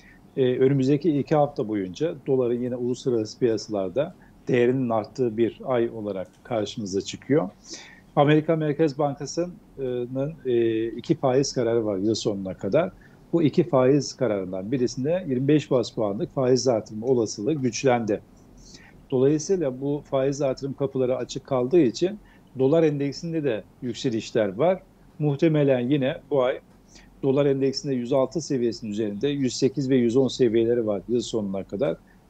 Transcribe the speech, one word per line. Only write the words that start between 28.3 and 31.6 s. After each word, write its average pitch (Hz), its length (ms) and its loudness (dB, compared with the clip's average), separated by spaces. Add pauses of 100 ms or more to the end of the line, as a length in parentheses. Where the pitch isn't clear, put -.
seviyesinin 117 500 -2
üzerinde 104 360 -4
yüz 139 280 -2
sekiz 131 340 0
ve 135 60 4
yüz 120 220 4
on 135 100 4
seviyeleri 117 600 2
var 101 200 -2
yıl 117 140 0
sonuna 98 420 -4